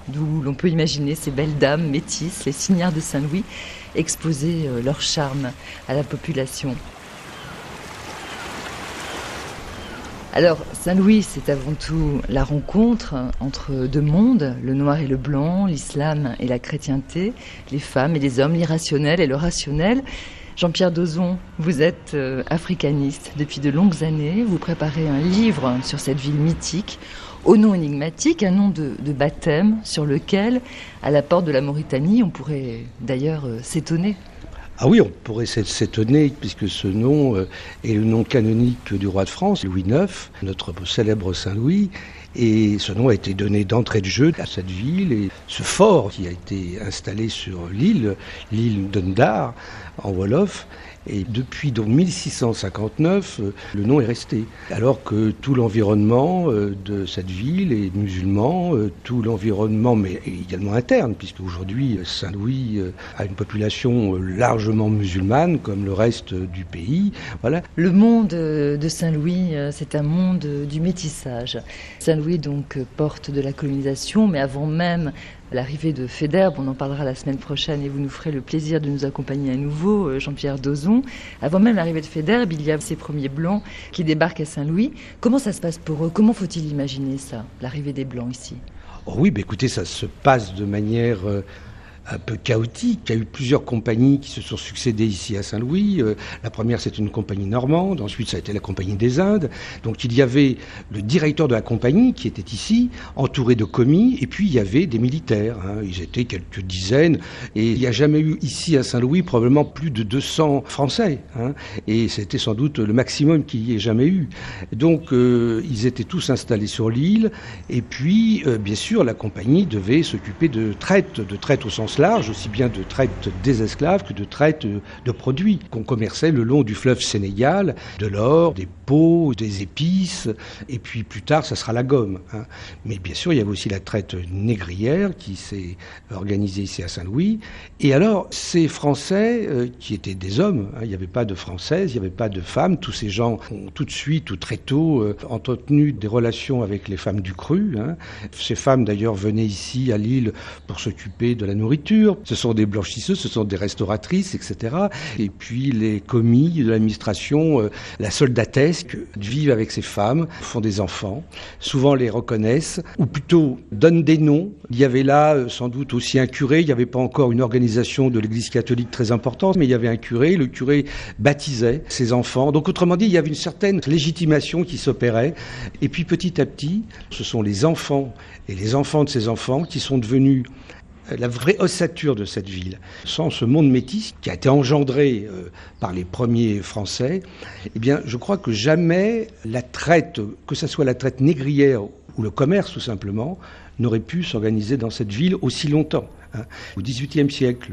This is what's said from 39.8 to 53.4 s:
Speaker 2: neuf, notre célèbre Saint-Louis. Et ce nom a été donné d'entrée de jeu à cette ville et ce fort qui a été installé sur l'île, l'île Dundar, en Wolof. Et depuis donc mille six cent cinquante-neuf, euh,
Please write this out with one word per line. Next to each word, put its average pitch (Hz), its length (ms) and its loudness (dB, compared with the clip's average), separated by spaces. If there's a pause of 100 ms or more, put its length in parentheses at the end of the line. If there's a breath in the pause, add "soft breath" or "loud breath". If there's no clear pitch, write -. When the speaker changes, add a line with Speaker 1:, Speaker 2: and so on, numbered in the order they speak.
Speaker 2:
neuf, 160 460 0 (120)
notre 95 300 -6 (120)
célèbre 104 480 0
Saint-Louis. 131 560 0 (440 loud breath)
Et 110 460 4
ce 101 140 -4
nom 117 160 4
a 117 40 6
été 98 200 -2
donné 101 320 2
d'entrée 113 340 2
de 95 60 -2
jeu 110 340 4
à - 60 -4
cette 92 260 -8
ville 151 400 -2
et 104 180 0 (180 loud breath)
ce - 160 -8
fort 170 480 4
qui 92 160 -8
a 87 40 -6
été 90 500 -8
installé 104 460 -6
sur 90 460 -8
l'île, 120 420 2 (380 loud breath)
l'île 107 360 0
Dundar, 117 640 2 (480 loud breath)
en 101 100 -6
Wolof. 107 540 0 (420 loud breath)
Et 98 200 -4
depuis 127 440 -4
donc 110 160 -2
mille 160 240 4
six - 180 -6
cent 120 240 -2
cinquante-neuf, 127 840 -2
euh, 101 160 -4 (180 loud breath)